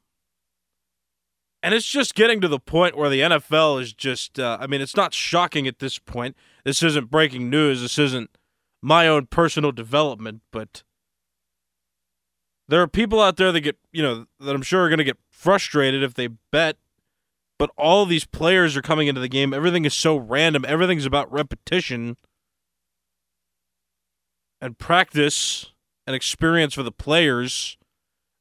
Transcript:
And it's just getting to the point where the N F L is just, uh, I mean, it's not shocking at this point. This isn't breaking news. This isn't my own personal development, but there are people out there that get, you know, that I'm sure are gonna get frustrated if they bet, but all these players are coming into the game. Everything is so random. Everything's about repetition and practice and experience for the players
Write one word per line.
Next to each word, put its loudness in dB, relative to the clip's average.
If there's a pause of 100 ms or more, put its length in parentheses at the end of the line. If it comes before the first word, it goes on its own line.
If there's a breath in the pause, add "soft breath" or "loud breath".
(1600)
And 0
it's -2
just -2
getting 4
to 2
the -2
point 2
where 0
the 2
N 2
F 0
L 4
is -8
just, -8
uh, -4
I -8
mean, -4
it's -8
not 0
shocking -2
at -6
this -8
point. -10 (260 soft breath)
This -2
isn't 0
breaking 0
news. 0
This -6
isn't -2 (540)
my 4
own 2
personal 0
development, -4
but -14 (1800)
there 4
are 2
people 0
out 4
there 4
that 0
get, -4 (120)
you -2
know, -4 (120)
that -6
I'm -4
sure 0
are 2
gonna 2
get -2 (140)
frustrated 0
if -4
they -4
bet, -2 (800)
but -2
all 4
these -2
players 2
are -4
coming 0
into -2
the -4
game. -2
Everything 0
is -2
so 2
random. 0
Everything's 0
about -2
repetition -6 (2500)
and -12
practice -2 (320)
and -6
experience 0
for -6
the -6
players 0 (640)